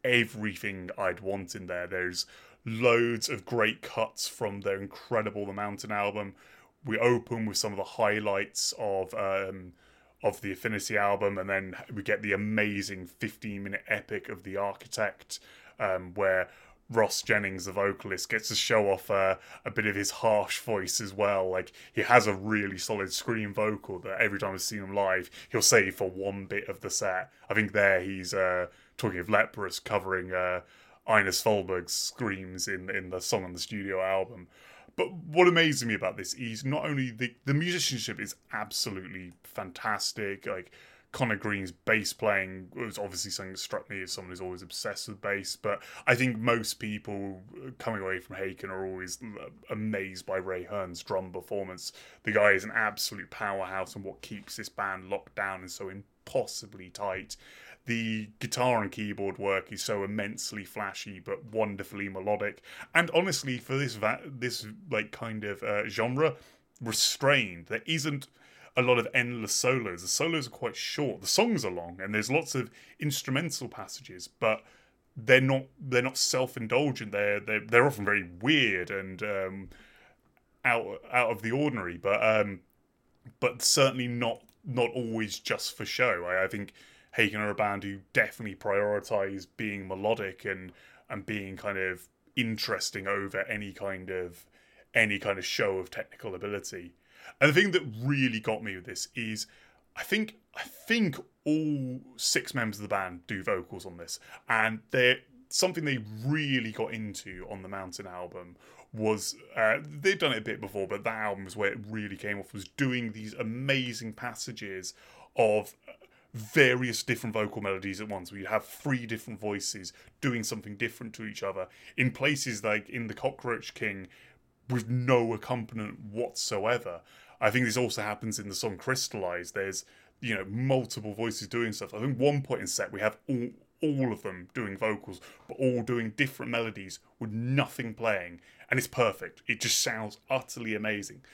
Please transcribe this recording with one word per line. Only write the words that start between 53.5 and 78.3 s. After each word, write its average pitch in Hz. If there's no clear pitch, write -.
and 101
what -
keeps -
this 107
band 95
locked -
down 95
and 92
so -
impossibly 101
tight. 98
The 113
guitar 123
and 98
keyboard 101
work 98
is 104
so 101
immensely 104
flashy 98
but 98
wonderfully 101
melodic, 101
and 170
honestly, 143
for 135
this 131
va-, 107
this, 123
like, 110
kind 110
of, 101
uh, 104
genre, 123
restrained. 113
There 110
isn't 147
a 127
lot 123
of 113
endless 120
solos. 113
The 92
solos 151
are -
quite 113
short. 110
The 98
songs 208
are 98
long, 87
and 101
there's 107
lots 156
of 123
instrumental 139
passages, -
but 110
they're 127
not, 135
they're 123
not 127
self-indulgent. 123
They're, 104
they're, 107
they're 120
often 107
very 101